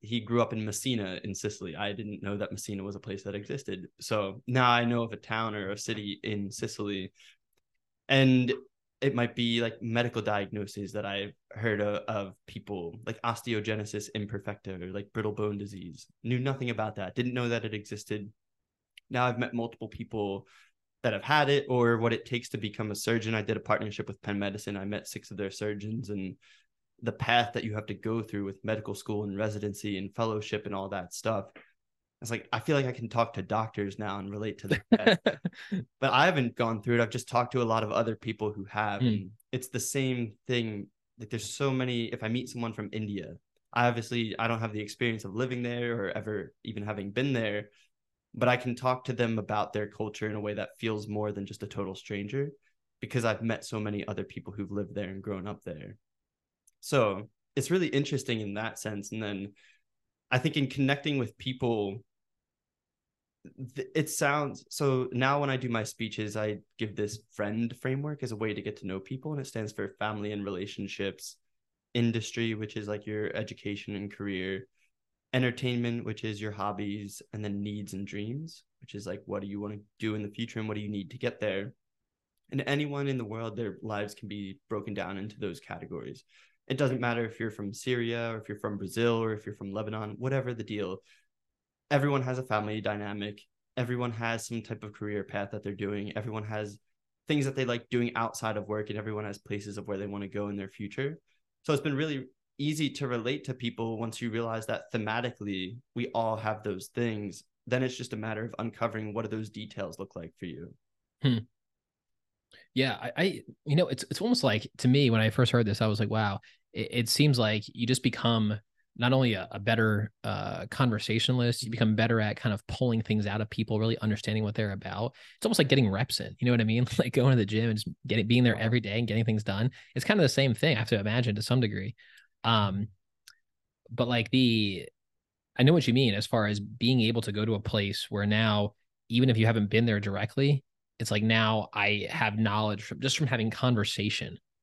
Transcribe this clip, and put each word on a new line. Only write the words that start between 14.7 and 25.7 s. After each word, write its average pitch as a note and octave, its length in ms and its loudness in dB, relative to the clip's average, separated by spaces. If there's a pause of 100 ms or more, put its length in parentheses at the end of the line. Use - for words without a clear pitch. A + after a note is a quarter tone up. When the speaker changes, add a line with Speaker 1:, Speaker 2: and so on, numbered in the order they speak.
Speaker 1:
or, F2+ 100 -8
like, G2+ 220 -10
brittle G#2+ 180 -2
bone G#2 260 -2
disease. F#2+ 480 -12 (180)
Knew B2 160 0
nothing C3+ 300 -2
about A2 280 -4
that. F#2 180 -8
Didn't B2 180 0
know B2 160 0
that A2+ 160 0
it G#2+ 80 -6
existed. G#2+ 560 -8 (800)
Now B2 160 2
I've A#2+ 140 0
met A#2+ 140 -2
multiple A#2 340 -4
people G#2 600 -6 (540)
that A2+ 100 2
have G2 120 -4
had C#3+ 260 6
it, C#3+ 180 4
or A#2+ 300 6
what A2+ 160 4
it A2 120 -2
takes A#2+ 220 -4
to - 100 -6
become G#2+ 320 -4
a G2+ 60 -4
surgeon. A2+ 400 0
I G#2+ 60 2
did G#2 160 -2
a - 20 -6
partnership G#2+ 480 -2
with - 140 -12
Penn G2+ 180 -2
Medicine. G2+ 380 -4
I G2 80 -6
met G#2 200 -4
six - 260 -12
of G2 60 -10
their G2 140 -4
surgeons, G#2 580 -6